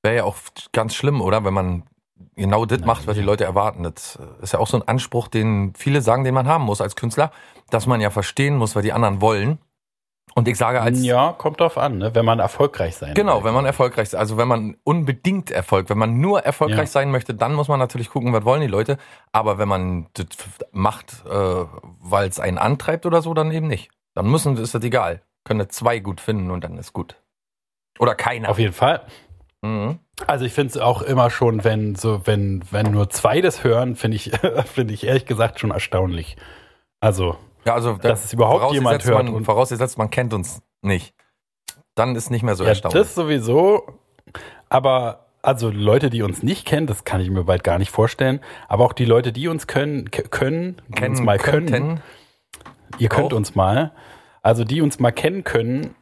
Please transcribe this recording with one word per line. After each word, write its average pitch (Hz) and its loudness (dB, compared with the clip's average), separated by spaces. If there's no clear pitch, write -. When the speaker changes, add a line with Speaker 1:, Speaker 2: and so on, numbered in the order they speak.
Speaker 1:
Wäre 113 2
ja 107 0
auch 101 -4
ganz 110 0
schlimm, 139 0
oder? 101 2
Wenn 98 0
man 90 -2
genau 104 2
das 110 0
Speaker 2:
Nein. 92 -2
Speaker 1:
macht, 113 0
was 104 0
die 104 -2
Leute 101 2
erwarten. 95 0
Das - -10
ist 101 -6
ja 80 0
auch - 2
so 123 0
ein 107 -2
Anspruch, 123 -2
den 107 0
viele 139 0
sagen, 120 4
den 127 0
man 131 2
haben 151 2
muss 104 0
als 101 -4
Künstler, 143 0
dass 113 0
man 120 2
ja 104 2
verstehen 139 0
muss, 110 -2
was 101 0
die 107 0
anderen 101 0
wollen. 110 2
Und 117 4
ich 123 0
sage 123 2
als 123 2
Speaker 2:
Ja, 127 4
kommt - -4
drauf 165 2
an, 127 0
ne? 113 -2
Wenn 113 4
man 113 4
erfolgreich 131 0
sein 143 -10
Speaker 1:
Genau, 185 2
Speaker 2:
will. 95 -4
Speaker 1:
wenn 113 2
man 135 2
erfolgreich 127 0
ist. - -8
Also 107 -2
wenn 117 2
man 113 -2
unbedingt 160 -2
Erfolg, 95 0
wenn 104 0
man 113 0
nur 190 2
erfolgreich 151 0
Speaker 2:
Ja. 151 0
Speaker 1:
sein 139 0
möchte, 123 -2
dann 113 0
muss 147 0
man 147 0
natürlich 123 -2
gucken, 123 -2
was 107 2
wollen 135 2
die 139 -2
Leute. 110 0
Aber 107 0
wenn 104 0
man 90 -2
das 92 -8
f-, - -18
macht, - -4
äh, 92 0
weil's 95 -2
einen 90 -2
antreibt 147 -2
oder 165 4
so, 165 -6
dann 156 0
eben 160 -2
nicht. 113 -6
Dann 95 0
müssen, 143 2
ist 110 -6
das 113 -2
egal. 113 0
Können 110 -2
das 98 -4
zwei 117 -2
gut 98 -8
finden 98 -4
und 87 -6
dann 85 -12
ist - -18
gut. - -10
Oder 120 2
keiner. 117 -4
Speaker 2:
Auf 98 0
jeden 107 2
Fall. - 2
Speaker 1:
Mhm. 110 -4
Speaker 2:
Also 131 0
ich 117 -6
find's 135 -2
auch 120 0
immer 127 2
schon, 113 0
wenn 107 0
so, 104 -2
wenn, 98 0
wenn 104 0
nur 104 2
zwei 135 2
das - 0
hören, 120 2
find 110 -2
ich, 104 -6
<laughs> 175 0
find 120 -2
ich 107 -6
ehrlich 131 0
gesagt 113 0
schon 110 -2
erstaunlich. 92 -4
Also, 95 0
Speaker 1:
Ja, 117 2
also, 117 0
Speaker 2:
dass 113 0
es - -8
überhaupt 120 4
jemand 131 2
Speaker 1:
vorausgesetzt, 123 2
Speaker 2:
hört 123 4
Speaker 1:
man, 117 -4
Speaker 2:
und 107 -4
Speaker 1:
vorausgesetzt, 123 0
man 110 0
kennt 120 -2
uns 92 -6
nicht. 98 -2
Dann 120 0
ist 113 -6
nicht 117 -2
mehr 107 2
so 90 -4
Speaker 2:
Ja, 104 4
Speaker 1:
erstaunlich. 104 2
Speaker 2:
das - -2
sowieso. 151 2
Aber, 131 2
also 120 0
Leute, 107 2
die 117 -2
uns 98 -2
nicht 165 -2
kennen, 156 0
das - -6
kann 92 -2
ich 92 -2
mir 92 0
bald 90 0
gar 87 0
nicht 95 -2
vorstellen. 131 0
Aber 110 4
auch - 0
die 123 0
Leute, 117 4
die 131 -4
uns - -4
können, 143 -2
k-, - -4
können, 165 -4
die 110 -14
Speaker 1:
Kennen 127 -2
Speaker 2:
uns 131 0
mal 104 4
Speaker 1:
könnten. 151 2
Speaker 2:
können. 147 -2
Ihr 113 2
könnt 139 2
Speaker 1:
Auch. 113 0
Speaker 2:
uns 107 -2
mal. 110 2
Also 113 4
die 139 0
uns 139 0
mal 120 4
kennen 180 -2
können 120 -2